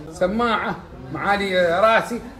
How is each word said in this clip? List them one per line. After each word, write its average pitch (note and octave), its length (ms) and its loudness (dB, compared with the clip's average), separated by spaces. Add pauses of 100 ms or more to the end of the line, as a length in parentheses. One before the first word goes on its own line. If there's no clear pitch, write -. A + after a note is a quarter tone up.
(120)
سماعة G#3 680 0 (340)
معالي F#3 680 2
راسي. A3 420 4 (180)